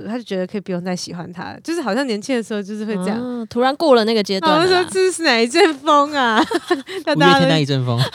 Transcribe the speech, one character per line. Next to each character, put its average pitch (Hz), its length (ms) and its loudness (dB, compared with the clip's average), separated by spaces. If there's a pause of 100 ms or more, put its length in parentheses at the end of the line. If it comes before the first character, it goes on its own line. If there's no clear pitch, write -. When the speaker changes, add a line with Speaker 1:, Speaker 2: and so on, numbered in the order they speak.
Speaker 1:
他 214 120 -6
就 247 60 -10
觉 196 140 -6
得 185 80 -2
可 196 120 -8
以 190 40 -4
不 190 100 -10
用 175 120 -4
再 180 120 -4
喜 - 180 -10
欢 175 180 -12
他 175 120 -14
了， - 180 -14
就 320 120 -6
是 339 80 -4
好 214 120 -4
像 269 120 -2
年 214 160 -4
轻 262 140 -4
的 233 60 -2
时 220 120 -10
候 208 80 -4
就 202 140 -10
是 214 100 -8
会 214 100 -4
这 185 120 -4
样。 214 120 -4
Speaker 2:
啊， 240 300 -8
突 240 120 -2
然 262 140 2
过 294 200 4
了 226 100 4
那 226 80 0
个 220 100 2
阶 196 160 -4
段 320 120 0
了 302 80 4
啦。 339 60 2
Speaker 1:
然 370 80 2
后 359 60 4
我 370 40 0
说 359 100 -6
：“这 370 180 2
是 330 120 -8
哪 247 160 2
一 233 80 2
阵 320 280 4
风 294 380 2
啊？” 247 300 2 (440)
<laughs> 370 180 -10
要 320 100 0
大 277 180 6
家 277 60 6
都 - 0 -
Speaker 3:
五 269 40 4
月 262 40 4
天 - 20 2
那 160 100 2
一 147 60 2
阵 131 200 0
风。 120 140 0 (160)